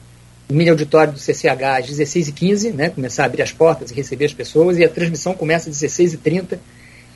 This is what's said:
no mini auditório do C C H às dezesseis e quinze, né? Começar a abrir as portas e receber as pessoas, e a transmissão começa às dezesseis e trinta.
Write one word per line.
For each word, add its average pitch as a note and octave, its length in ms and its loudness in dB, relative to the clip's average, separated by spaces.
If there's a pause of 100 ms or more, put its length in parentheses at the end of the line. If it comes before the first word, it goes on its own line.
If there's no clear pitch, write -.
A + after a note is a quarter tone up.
(500)
no C#3 60 0
mini E3 160 4
auditório D3+ 420 4
do C#3 60 -14
C - 160 -2
C - 120 -2
H C3+ 300 0
às B2 80 -4
dezesseis D3 420 -2
e D3 40 -8
quinze, G3+ 400 0
né? D#3 180 -2
Começar C3 320 -4
a C3+ 60 2
abrir B2 160 -2
as - 80 -8
portas D#3 400 0
e - 20 -14
receber C3+ 320 -4
as C#3+ 80 -2
pessoas, E3+ 460 2
e F3 40 6
a D#3+ 60 6
transmissão E3+ 460 -4
começa E3 340 -2
às D3 60 -10
dezesseis D#3+ 380 0
e D3+ 40 -10
trinta. F3 420 -2 (560)